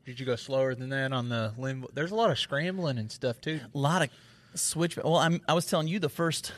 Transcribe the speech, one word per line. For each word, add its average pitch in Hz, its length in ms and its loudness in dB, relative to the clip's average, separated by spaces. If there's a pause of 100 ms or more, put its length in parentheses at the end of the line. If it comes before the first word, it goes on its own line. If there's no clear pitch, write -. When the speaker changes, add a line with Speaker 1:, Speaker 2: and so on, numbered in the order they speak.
Speaker 1:
did 123 160 -12
you 131 60 -8
go 123 100 0
slower 131 380 0
than 127 160 -8
that 135 240 -2
on 120 160 -2
the 110 300 0
Linville? 131 340 -6
There's 156 160 -2
a 208 60 -4
lot 220 160 4
of 123 80 0
scrambling 160 580 -2
and 110 140 -4
stuff, 120 280 -2
too. 156 200 -4 (140)
Speaker 2:
A - 40 -6
lot 156 240 4
of 156 80 0 (500)
switch. 170 380 0
Well, 160 200 4
I'm, 165 300 4
I 151 60 4
was 170 140 2
telling 160 200 2
you 185 120 -2
the 160 100 0
first, - 480 -2